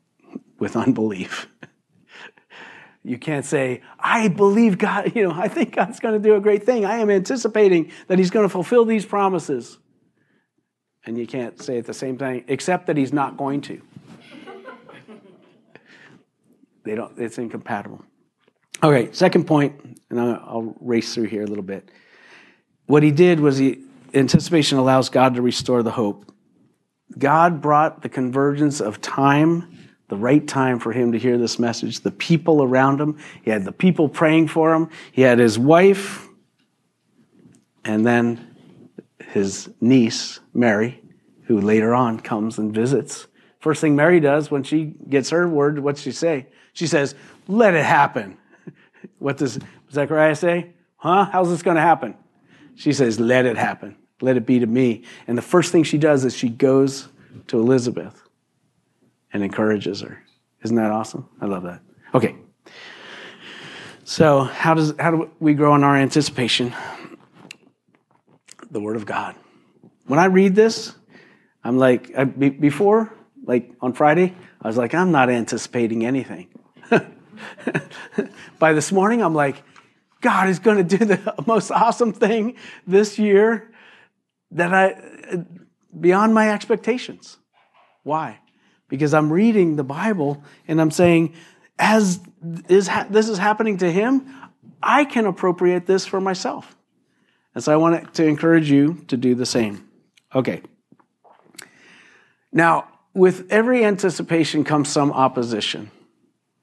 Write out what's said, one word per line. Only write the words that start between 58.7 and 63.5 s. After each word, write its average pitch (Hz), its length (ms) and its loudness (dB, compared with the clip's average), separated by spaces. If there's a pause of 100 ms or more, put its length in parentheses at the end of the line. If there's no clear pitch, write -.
and 104 100 -4
encourages 104 600 -2
her. - 200 -18 (400)
Isn't 113 140 -2
that 110 140 0
awesome? 110 380 -8 (120)
I - 60 -8
love 92 160 -6
that. 87 180 -14 (340)
Okay. - 220 0 (1700)